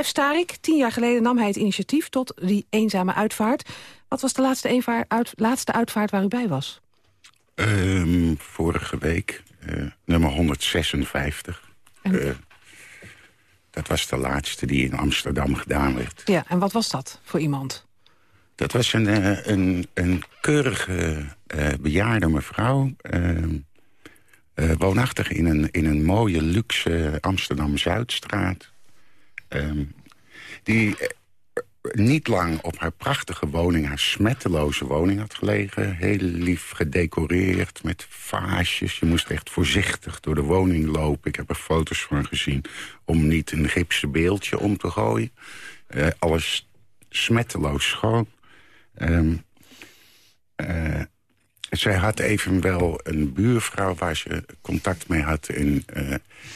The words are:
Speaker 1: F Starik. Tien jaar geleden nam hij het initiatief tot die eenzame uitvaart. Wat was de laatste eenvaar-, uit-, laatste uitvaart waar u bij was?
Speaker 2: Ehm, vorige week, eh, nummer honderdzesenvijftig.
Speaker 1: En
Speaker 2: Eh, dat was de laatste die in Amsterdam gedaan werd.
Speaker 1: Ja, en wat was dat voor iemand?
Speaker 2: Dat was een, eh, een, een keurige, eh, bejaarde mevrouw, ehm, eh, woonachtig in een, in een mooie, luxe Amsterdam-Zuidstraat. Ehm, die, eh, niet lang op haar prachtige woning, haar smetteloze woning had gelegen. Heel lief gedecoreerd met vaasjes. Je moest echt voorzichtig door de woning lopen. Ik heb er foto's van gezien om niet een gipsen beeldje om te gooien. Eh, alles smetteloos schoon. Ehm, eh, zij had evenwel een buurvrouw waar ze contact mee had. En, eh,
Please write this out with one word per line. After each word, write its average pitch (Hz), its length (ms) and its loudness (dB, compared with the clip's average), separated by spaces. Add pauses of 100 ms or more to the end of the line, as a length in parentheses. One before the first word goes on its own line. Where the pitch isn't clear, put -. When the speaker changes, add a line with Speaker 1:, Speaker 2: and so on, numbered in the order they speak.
Speaker 1:
F - 40 0
Starik. 302 540 0
Tien 320 160 2
jaar 247 160 2
geleden 240 300 2
nam 247 160 4
hij 220 80 2
het 202 100 0
initiatief 214 520 0
tot 254 240 -4 (100)
die 196 280 2
eenzame 202 440 2
uitvaart. 220 540 0 (400)
Wat 262 120 -4
was 262 120 0
de 262 100 0
laatste 262 260 0
eenvaar-, 240 400 0
uit-, 233 260 0
laatste 233 380 0
uitvaart 214 380 0
waar 196 120 2
u 202 60 2
bij 240 200 -2
was? 139 320 -4 (720)
Speaker 2:
Ehm, 90 840 4
vorige - 600 -2
week, - 440 -2 (240)
eh, 78 180 -6 (200)
nummer 82 260 4
honderdzesenvijftig. 71 1300 -2 (380)
Speaker 1:
En 190 180 2
Speaker 2:
Eh, 143 100 -2 (1500)
dat - 120 -8
was - 200 0
de 64 80 -2
laatste 67 500 -4
die 65 180 2
in 64 120 -2
Amsterdam 69 580 0
gedaan 69 400 0
werd. 62 300 -8
Speaker 1:
Ja, 180 240 2
en 180 100 2
wat 196 140 0
was 226 180 -2
dat - 340 -8
voor - 160 -2
iemand? 139 460 -4 (680)
Speaker 2:
Dat - 180 -4
was 120 200 2
een, 113 140 4
eh, 101 400 2
een, 92 480 2
een 90 280 2 (180)
keurige, 92 840 0 (220)
eh, 76 220 -2 (120)
bejaarde 92 480 2
mevrouw, 127 720 0
ehm, 85 560 0 (1000)
eh, 78 240 2
woonachtig 92 540 0
in 82 140 0
een, 78 240 2
in 82 140 0
een 76 200 2
mooie, 92 380 2
luxe 82 800 0
Amsterdam-Zuidstraat. 92 1500 -2 (800)
Ehm, 73 360 -4 (800)
die, 110 340 2
eh, - 100 -6 (840)
niet 123 340 4
lang 85 360 2
op 82 160 -6
haar 82 140 -2
prachtige - 560 -4
woning, 82 380 2
haar 71 120 -4
smetteloze 82 880 0
woning 87 340 2
had 107 140 -8
gelegen. 101 600 -2
Heel 98 240 0
lief 87 500 0
gedecoreerd 90 1120 0
met - 260 -6
vaasjes. - 880 -4
Je 82 80 0
moest 85 240 2
echt 78 200 -6
voorzichtig - 720 -2
door 76 140 -2
de 73 80 0
woning 85 440 4
lopen. 78 440 0
Ik 73 60 -6
heb - 140 -8
er - 60 -2
foto's - 460 -2
van 71 240 -2
gezien - 380 -4 (400)
om 80 240 4
niet 80 240 0
een 76 160 0
gipsen - 420 0
beeldje 87 480 0
om 104 180 2
te 90 140 -4
gooien. 110 400 0 (560)
Eh, 73 200 -2 (120)
alles 82 500 0 (400)
smetteloos - 800 0
schoon. 113 380 0 (680)
Ehm, 82 400 2 (1200)
eh, 80 440 -2 (720)
zij 101 240 0
had 95 240 0
evenwel 90 840 2
een 76 300 -2
buurvrouw 101 640 0
waar 82 220 -2
ze 82 280 -6 (160)
contact - 480 -4
mee 80 140 2
had. 78 260 -2
En, 71 380 0
eh, 69 280 -6 (420)